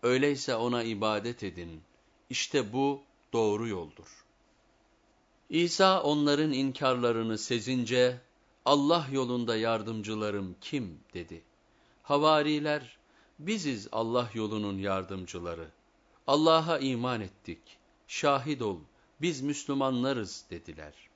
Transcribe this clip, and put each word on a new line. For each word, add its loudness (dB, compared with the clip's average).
Öyleyse 2
ona 0
ibadet -2
edin. -10
İşte -2
bu 0
doğru 2
yoldur. -10
İsa 4
onların 2
inkarlarını 0
sezince, 0
"Allah 4
yolunda 0
yardımcılarım -2
kim?" -8
dedi. -12
Havariler, 2
"Biziz -4
Allah 0
yolunun -4
yardımcıları. -6
Allah'a 4
iman -2
ettik. -12
Şahit 0
ol, -2
biz -2
Müslümanlarız." -2
dediler. -14